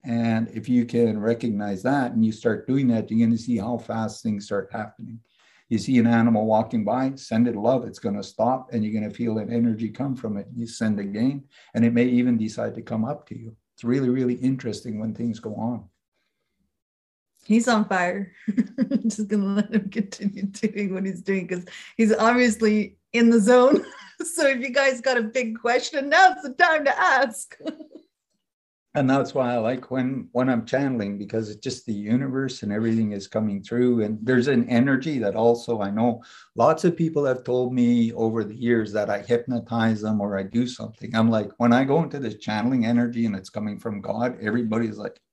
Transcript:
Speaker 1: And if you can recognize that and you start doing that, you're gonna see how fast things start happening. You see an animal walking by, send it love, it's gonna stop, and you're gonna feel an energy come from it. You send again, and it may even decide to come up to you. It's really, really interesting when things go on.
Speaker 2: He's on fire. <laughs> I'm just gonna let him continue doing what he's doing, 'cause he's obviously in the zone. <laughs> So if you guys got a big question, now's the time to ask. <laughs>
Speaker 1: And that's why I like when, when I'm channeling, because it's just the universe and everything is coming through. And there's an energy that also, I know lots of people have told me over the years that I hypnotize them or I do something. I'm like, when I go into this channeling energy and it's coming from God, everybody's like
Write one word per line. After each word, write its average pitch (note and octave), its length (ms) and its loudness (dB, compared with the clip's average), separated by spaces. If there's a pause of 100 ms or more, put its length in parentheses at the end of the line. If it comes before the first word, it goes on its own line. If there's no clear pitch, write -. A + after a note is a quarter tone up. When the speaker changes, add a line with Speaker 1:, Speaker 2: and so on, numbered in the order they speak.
Speaker 1:
And A2+ 480 0
if A2 160 -8
you B2 160 4
can A#2 360 2
recognize G#2 640 -2
that C3 280 0
and A2+ 120 2
you A2 80 2
start A2 340 -2
doing C3+ 220 2
that, A2+ 220 0
you're A2+ 160 2
gonna A2+ 120 2
see A#2+ 200 -2
how A#2 200 -4
fast A2+ 460 -6
things G#2 220 -4
start G2 260 -4
happening. A2+ 480 -12 (480)
You A2+ 100 0
see C3 200 2
an A2+ 100 6
animal A2+ 380 4
walking A2 380 2
by, C3 300 0
send A#2 340 0
it A2+ 80 -2
love, A#2 300 2
it's G2 140 -14
gonna G2+ 220 -4
stop, B2 500 -2
and A2 120 -2
you're G#2+ 160 -4
gonna G#2 140 -6
feel A2+ 240 -2
an G#2+ 140 -6
energy A#2 360 0
come C3 280 -6
from G#2+ 200 -6
it. G2+ 100 -8 (100)
You A#2 100 -6
send A2 320 -4
again, A2+ 460 -2 (300)
and A#2 100 2
it A#2 80 4
may A#2+ 140 4
even B2 320 2
decide A2 380 -4
to A2+ 60 -12
come A2 220 -4
up C#3+ 240 -6
to A#2+ 100 -14
you. A2+ 180 -16 (180)
It's - 100 -18
really, B2+ 240 2
really B2 260 0
interesting B2 640 -4
when A2 160 -4
things A#2 260 -4
go G#2+ 140 -8
on. A2 300 -6 (1600)
Speaker 2:
He's A3+ 240 4
on G#3+ 200 4
fire. F#3 440 -2 (160)
<laughs> - 300 -2
I'm B3+ 300 0
just G#3+ 200 -4
gonna G3 260 0
let G3+ 200 0
him G3+ 160 0
continue G3+ 560 -6
doing G3+ 480 -4
what F#3 120 -4
he's F#3 160 -8
doing, F#3+ 240 -2
'cause F3+ 180 -6 (320)
he's A3 180 4
obviously A3 840 2 (140)
in A#3 180 6
the A#3 100 8
zone. B3 500 6
<laughs> - 40 -20 (300)
So D#4+ 220 0
if C4+ 140 2
you C4 100 -6
guys C4 320 2
got B3+ 160 2
a A3+ 40 0
big A3+ 380 -4
question, B3+ 480 0
now's F#4 340 6
the C4 120 -10
time D#4+ 320 2
to C4 120 0
ask. C4+ 640 0
<laughs> - 40 -10 (1300)
Speaker 1:
And C3+ 160 2
that's C3+ 240 0
why B2+ 180 0
I B2 60 0
like B2 320 -2
when, B2+ 420 -4
when B2+ 160 2
I'm A#2 160 0
channeling, A#2+ 540 -2
because G#2+ 320 -4
it's G#2 100 -16
just - 240 -8
the A#2 80 -6
universe B2 680 -2
and G#2 100 -4
everything A2+ 400 0
is G2 160 -10
coming G#2 340 -4
through. A#2+ 420 2
And G#2+ 180 -4
there's B2 260 2
an A#2+ 220 2
energy C3 480 2
that G#2 180 0
also, A#2 460 2
I G2 80 -4
know A2+ 320 0 (320)
lots D3+ 300 4
of F3 120 4
people D#3+ 300 0
have B2+ 180 -2
told B2 300 -2
me A#2+ 400 4
over A2+ 280 0
the G2+ 140 -8
years A#2 380 0
that G#2 160 -2
I G2+ 80 0
hypnotize A2+ 840 0
them G#2+ 220 -2
or G2+ 160 -2
I G2 60 -4
do A#2 220 -2
something. A2+ 480 -12
I'm A2+ 160 4
like, G#2+ 280 0
when A#2+ 160 4
I C3 100 4
go C#3+ 180 2
into D3 160 -6
this A2+ 200 -8
channeling A2+ 480 -2
energy A#2+ 400 0
and G#2 100 -2
it's F#2+ 140 -12
coming G#2 280 -8
from G2+ 220 -8
God, A#2+ 400 -4
everybody's A2 560 -2
like G#2 240 -12 (120)